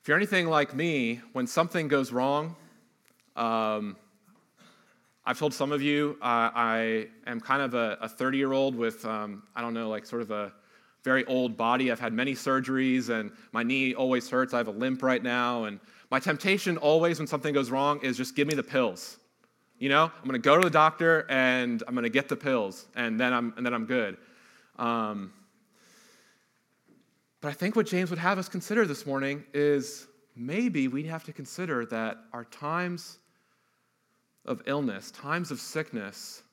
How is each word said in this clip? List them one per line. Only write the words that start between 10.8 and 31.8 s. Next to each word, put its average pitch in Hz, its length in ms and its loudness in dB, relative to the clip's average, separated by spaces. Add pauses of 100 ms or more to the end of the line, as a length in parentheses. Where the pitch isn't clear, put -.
very 131 220 4
old 127 320 0
body. 123 340 2
I've 117 80 -2
had 113 140 -4
many 127 220 -2
surgeries, 131 720 0
and 110 220 -2 (200)
my 117 120 -2
knee 131 320 0
always 127 340 0
hurts. 127 240 0
I 123 40 0
have 113 100 0
a 107 40 -6
limp 127 300 -2
right 127 220 2
now, 123 400 0
and 104 160 -6 (320)
my - 80 2
temptation 185 580 0
always 160 400 4
when 156 100 -4
something 147 280 -2
goes 135 160 2
wrong 143 300 2
is 131 160 -2
just, 127 180 -6
"Give 147 120 2
me 156 60 0
the 135 80 0
pills." 117 560 -2 (640)
You 135 100 -2
know, 156 260 6
I'm - 100 -20
gonna 131 120 -2
go 139 200 8
to 185 60 8
the 175 60 4
doctor, 156 580 4
and 127 600 2
I'm 123 80 -6
gonna 117 120 0
get 135 220 0
the 143 60 0
pills, 117 580 -2
and 113 260 -2
then 127 140 2
I'm, 120 240 0
and 123 80 -4
then 120 80 0
I'm 113 140 -4
good. 110 300 -2 (600)
Um, 107 560 -4 (2000)
but 147 80 -8
I 143 40 -6
think 208 220 -2
what 214 120 4
James 180 240 0
would 165 80 -4
have 185 180 2
us 180 100 -4
consider 208 380 0
this 143 220 -6
morning 139 360 -2 (120)
is 143 500 2 (300)
maybe 147 520 0
we 135 180 -4
have 160 180 -8
to 156 100 -16
consider 143 540 -6